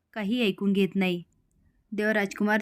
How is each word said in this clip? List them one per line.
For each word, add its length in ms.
काही 300
ऐकून 300
घेत 220
नाही. 280
देवा 220
राजकुमार, 480